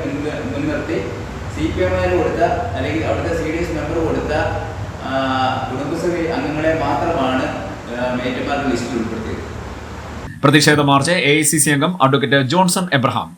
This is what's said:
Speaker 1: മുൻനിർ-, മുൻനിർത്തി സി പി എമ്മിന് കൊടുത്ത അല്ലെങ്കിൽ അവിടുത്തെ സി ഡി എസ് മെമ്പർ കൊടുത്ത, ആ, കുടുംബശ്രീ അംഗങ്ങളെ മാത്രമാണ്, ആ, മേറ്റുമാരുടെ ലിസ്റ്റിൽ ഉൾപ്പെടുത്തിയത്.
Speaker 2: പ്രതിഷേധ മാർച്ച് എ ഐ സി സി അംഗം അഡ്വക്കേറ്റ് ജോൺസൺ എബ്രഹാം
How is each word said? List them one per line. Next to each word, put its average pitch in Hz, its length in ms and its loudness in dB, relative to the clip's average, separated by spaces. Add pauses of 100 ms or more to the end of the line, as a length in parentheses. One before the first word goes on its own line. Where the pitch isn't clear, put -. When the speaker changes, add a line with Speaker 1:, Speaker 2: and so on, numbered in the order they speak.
Speaker 1:
മുൻനിർ-, 147 480 -4
മുൻനിർത്തി 143 480 -2 (560)
സി 156 180 -2
പി 170 140 0
എമ്മിന് 180 320 2
കൊടുത്ത 160 240 0 (320)
അല്ലെങ്കിൽ 151 340 0
അവിടുത്തെ 170 300 0
സി 156 160 -2
ഡി 170 80 -2
എസ് 160 140 -2
മെമ്പർ 160 200 -2 (100)
കൊടുത്ത, 151 280 -2 (760)
ആ, - 20 -4 (580)
കുടുംബശ്രീ 165 540 -2 (140)
അംഗങ്ങളെ 156 360 0 (120)
മാത്രമാണ്, 131 600 0 (500)
ആ, 123 120 -2 (120)
മേറ്റുമാരുടെ 131 540 -2
ലിസ്റ്റിൽ 117 280 -2
ഉൾപ്പെടുത്തിയത്. 110 420 -4 (1040)
Speaker 2:
പ്രതിഷേധ 147 360 6 (100)
മാർച്ച് 139 240 4 (140)
എ 147 100 6
ഐ 156 120 2
സി 165 140 4
സി 160 100 4
അംഗം 156 180 2 (140)
അഡ്വക്കേറ്റ് 135 340 4 (140)
ജോൺസൺ 185 320 4 (120)
എബ്രഹാം 113 400 0